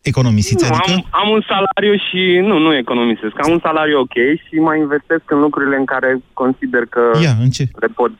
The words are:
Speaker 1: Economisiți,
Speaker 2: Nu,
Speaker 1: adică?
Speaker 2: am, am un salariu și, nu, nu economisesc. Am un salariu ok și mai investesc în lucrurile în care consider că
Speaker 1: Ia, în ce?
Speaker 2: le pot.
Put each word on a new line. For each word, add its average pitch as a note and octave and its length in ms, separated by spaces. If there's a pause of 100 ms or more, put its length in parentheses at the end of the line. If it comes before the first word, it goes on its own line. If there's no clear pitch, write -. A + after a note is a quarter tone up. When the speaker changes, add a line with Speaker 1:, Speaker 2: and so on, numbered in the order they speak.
Speaker 1:
Economisiți, B2 600
Speaker 2:
Nu, D#3 100
Speaker 1:
adică? F3+ 180
Speaker 2:
am, F#3 180
am F#3+ 200
un G#3+ 120 (100)
salariu G3 420 (140)
și, F3+ 300 (100)
nu, F#3 100
nu D#3 180
economisesc. A#2+ 560 (120)
Am D#3 80
un E3+ 100
salariu D#3 380
ok B2+ 160 (320)
și - 100
mai D#3 200
investesc D3+ 480
în D3 140
lucrurile C#3 360
în C3+ 80
care C3 320 (160)
consider B2+ 520
că A#2+ 160 (220)
Speaker 1:
Ia, C3+ 180
în B2+ 100
ce? C3+ 140 (160)
Speaker 2:
le A2+ 60
pot. A2+ 340